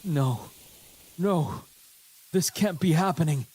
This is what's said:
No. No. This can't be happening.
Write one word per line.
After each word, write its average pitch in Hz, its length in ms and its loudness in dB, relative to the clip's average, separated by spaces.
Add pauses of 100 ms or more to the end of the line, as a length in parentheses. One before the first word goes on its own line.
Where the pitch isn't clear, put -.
No. 135 380 -2 (760)
No. 170 440 -2 (680)
This 185 180 0
can't 190 300 -2
be 185 120 2
happening. 156 640 2